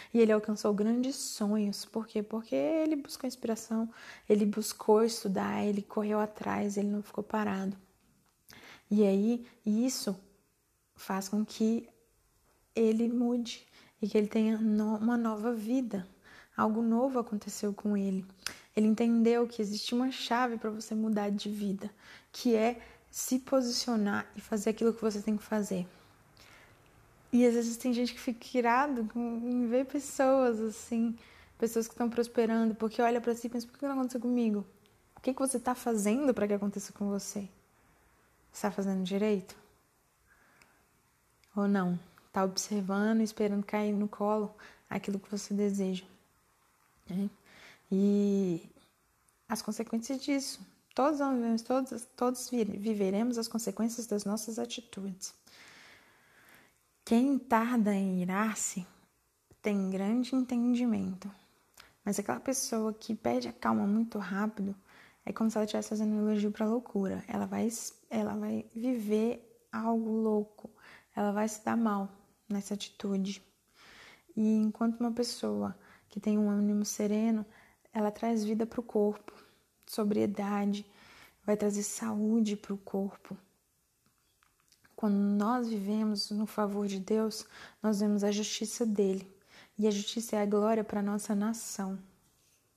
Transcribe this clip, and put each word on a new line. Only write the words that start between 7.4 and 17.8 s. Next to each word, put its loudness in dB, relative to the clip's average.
E 4
aí, 2
isso 0
faz -6
com 0
que 0
ele 4
mude -2
e -2
que 2
ele 4
tenha 2
no-, 2
uma 2
nova 0
vida. -2
Algo 2
novo 2
aconteceu -4
com -2